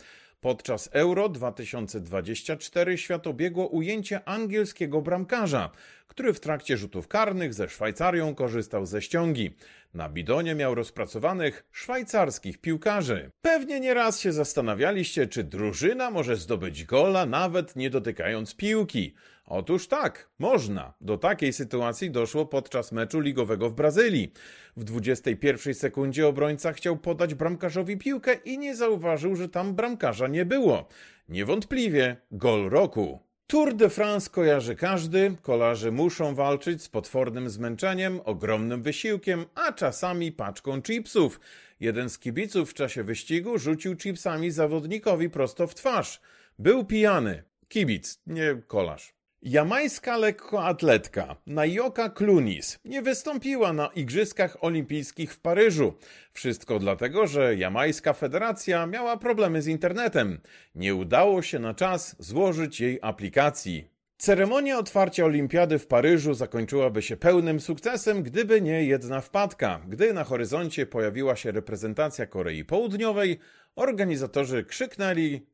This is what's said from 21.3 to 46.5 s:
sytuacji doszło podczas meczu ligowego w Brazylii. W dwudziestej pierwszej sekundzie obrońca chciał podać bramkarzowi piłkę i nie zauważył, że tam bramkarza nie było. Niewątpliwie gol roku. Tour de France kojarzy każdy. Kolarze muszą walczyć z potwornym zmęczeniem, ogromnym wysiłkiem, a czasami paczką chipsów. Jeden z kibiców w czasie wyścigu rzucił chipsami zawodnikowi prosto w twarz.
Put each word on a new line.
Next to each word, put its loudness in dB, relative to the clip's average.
sytuacji -4
doszło 0
podczas -4
meczu -4
ligowego 0
w -8
Brazylii. 2
W -12
dwudziestej -2
pierwszej 0
sekundzie 0
obrońca 0
chciał -2
podać -2
bramkarzowi -2
piłkę 0
i -6
nie -6
zauważył, 0
że -4
tam -4
bramkarza 0
nie 0
było. 4
Niewątpliwie 0
gol 2
roku. 2
Tour 4
de 6
France -2
kojarzy 4
każdy. 2
Kolarze 2
muszą 0
walczyć 0
z -14
potwornym -2
zmęczeniem, -4
ogromnym -2
wysiłkiem, -2
a 0
czasami -2
paczką -6
chipsów. 0
Jeden -2
z -10
kibiców -2
w -16
czasie -4
wyścigu -2
rzucił -2
chipsami -4
zawodnikowi 0
prosto -2
w -10
twarz. -2